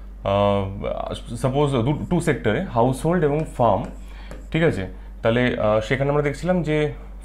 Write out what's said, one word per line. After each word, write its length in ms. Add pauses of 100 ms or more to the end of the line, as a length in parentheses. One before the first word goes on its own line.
(240)
আহ, 1120
সাপোজ 360
দু-, 380
টু 100
সেক্টরে, 440
হাউসহোল্ড 600
এবং 200 (120)
ফার্ম, 280 (680)
ঠিক 120
আছে? 260 (340)
তাহলে, 380
আহ, 200
সেখানে 300
আমরা 120
দেখছিলাম 400
যে 300 (320)